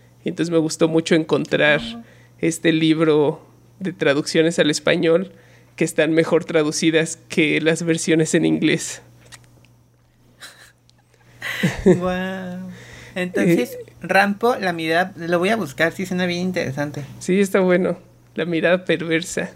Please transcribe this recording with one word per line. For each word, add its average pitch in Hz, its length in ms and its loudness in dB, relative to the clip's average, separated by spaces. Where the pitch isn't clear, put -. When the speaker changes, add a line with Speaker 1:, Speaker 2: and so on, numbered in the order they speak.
Speaker 1:
Entonces 170 260 -4
me 165 80 0
gustó 160 300 0
mucho 165 260 0
encontrar 151 680 2
Speaker 2:
Ah. - 180 -12
Speaker 1:
este 165 340 0
libro 156 720 2
de 190 120 -6
traducciones 156 680 0
al 151 120 2
español 165 640 0
que 175 100 -2
están 160 280 0
mejor 160 320 2
traducidas 156 720 0
que 151 320 0
las 165 200 0
versiones 160 520 0
en 160 100 2
inglés. 160 560 0
Speaker 2:
Guau. 185 720 0
Entonces, 180 640 0
Speaker 1:
Eh. - 60 -16
Speaker 2:
Rampo, 202 540 2
la 190 160 -2
mirada, 165 440 0
lo 170 220 -2
voy 185 120 0
a 226 60 0
buscar, 165 360 -2
sí 180 140 -8
suena 180 200 -2
bien 175 140 -4
interesante. 147 640 -4
Speaker 1:
Sí, 185 220 0
está 196 200 2
bueno. 180 380 2
La - 120 -4
mirada 170 380 0
perversa. 165 720 -2